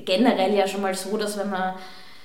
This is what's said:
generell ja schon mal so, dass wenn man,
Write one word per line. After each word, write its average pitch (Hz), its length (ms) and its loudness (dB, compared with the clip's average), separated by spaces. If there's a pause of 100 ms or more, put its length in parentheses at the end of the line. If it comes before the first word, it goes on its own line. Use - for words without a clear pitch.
generell 190 480 4
ja 196 140 4
schon 196 140 -4
mal 190 120 0
so, 196 240 -4
dass 208 200 -2
wenn 196 120 -2
man, 185 240 -2 (520)